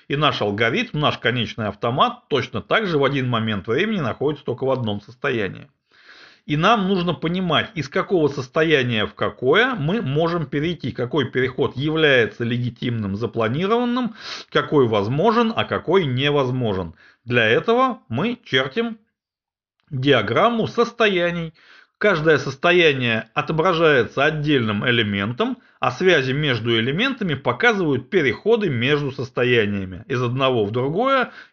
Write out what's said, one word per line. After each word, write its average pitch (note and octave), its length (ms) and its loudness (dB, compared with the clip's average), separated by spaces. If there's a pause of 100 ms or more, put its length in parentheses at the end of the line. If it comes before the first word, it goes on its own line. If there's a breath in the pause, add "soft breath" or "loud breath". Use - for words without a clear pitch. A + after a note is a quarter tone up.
И D3+ 100 -6
наш C#3+ 240 0
алгоритм, A#2 600 0
наш - 180 0
конечный A#2 480 -4
автомат D3 640 -2
точно A#2+ 340 -2
так G#3+ 240 0
же E3 100 -2
в C#3 80 2
один C3+ 240 0
момент A2 380 -2
времени F#3 340 -2
находится C#3 460 -4
только B2 180 -6
в C3 60 0
одном A2+ 300 -2
состоянии. - 680 -6 (800 loud breath)
И D3 100 -2
нам F#3+ 300 2
нужно F3+ 260 0
понимать, E3 640 -2
из C#3 140 -6
какого F3 400 0
состояния B2+ 760 0
в G2 100 -8
какое F3 600 0
мы F#3 260 -2
можем E3 460 -2
перейти, D3 460 -4
какой B2+ 360 -2
переход B2+ 480 -2
является C#3 680 2
легитимным, A#2 720 -4
запланированным, F#3+ 1000 -2 (380 loud breath)
какой C#3+ 340 2
возможен, D#3 720 2
а G#2+ 80 -2
какой E3+ 400 0
невозможен. B2+ 880 -2 (300 soft breath)
Для A#2+ 220 2
этого A3+ 520 2 (100)
мы F#3+ 360 -4
чертим A3 540 -2 (920)
диаграмму C#3+ 800 2
состояний, F3 840 0 (460 soft breath)
каждое D#3+ 380 4
состояние C3+ 960 2
отображается D#3 880 2
отдельным C#3 640 0
элементом, A#2 720 0 (240 soft breath)
а B2+ 100 0
связи C#3 420 2
между A#2+ 460 0
элементами F#3 540 -2
показывают C#3+ 800 0
переходы G3 580 2
между C#3 440 0
состояниями A2 920 -2
из B2 160 -2
одного B2+ 440 2
в G#2 60 -6
другое, G#3+ 580 0 (220 loud breath)